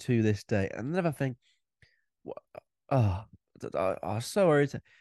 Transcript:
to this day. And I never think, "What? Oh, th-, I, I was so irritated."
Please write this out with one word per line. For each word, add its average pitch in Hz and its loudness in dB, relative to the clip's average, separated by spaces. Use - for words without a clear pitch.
to 120 2
this 107 2
day. 101 0
And 110 -8
I 170 -4
never 170 0
think, 131 -4
"What? - -12
Oh, 104 2
th-, - -10
I, 92 0
I 92 -6
was 120 -6
so 185 2
irritated." 143 2